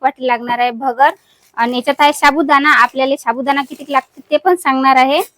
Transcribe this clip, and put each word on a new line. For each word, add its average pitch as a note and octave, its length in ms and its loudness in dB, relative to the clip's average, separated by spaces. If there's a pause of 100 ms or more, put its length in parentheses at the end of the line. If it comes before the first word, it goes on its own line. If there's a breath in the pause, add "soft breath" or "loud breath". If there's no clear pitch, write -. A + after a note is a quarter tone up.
वाटी C4 240 -4
लागणार A#3+ 320 -4
आहे B3 120 0
भगर. B3+ 400 0 (460)
आणि A#3+ 200 -2
याच्यात C4+ 240 -4
आहे D4 120 4
साबुदाणा. D4 580 2
आपल्याला C4 460 0
साबुदाणा C4+ 460 -4
कितीक C#4+ 280 -14
लागते C#4 300 -2 (100)
ते D4 60 2
पण F4+ 200 2
सांगणार C4 400 0
आहे. C4+ 260 2 (160)